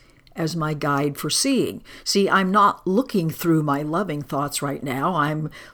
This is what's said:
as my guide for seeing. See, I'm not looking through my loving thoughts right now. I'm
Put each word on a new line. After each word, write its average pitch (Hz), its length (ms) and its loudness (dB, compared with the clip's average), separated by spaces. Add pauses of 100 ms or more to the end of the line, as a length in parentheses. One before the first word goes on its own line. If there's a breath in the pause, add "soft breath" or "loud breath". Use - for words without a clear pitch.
(360 soft breath)
as 165 200 -2
my 156 180 -2
guide 143 420 0
for - 140 -6
seeing. 185 540 0 (200 loud breath)
See, 196 240 2
I'm 190 240 2
not 202 360 4
looking 185 420 2
through 160 320 2
my 143 220 0
loving 156 400 -2
thoughts 143 380 -4
right 143 220 -4
now. 143 300 -2
I'm 151 380 0 (220 loud breath)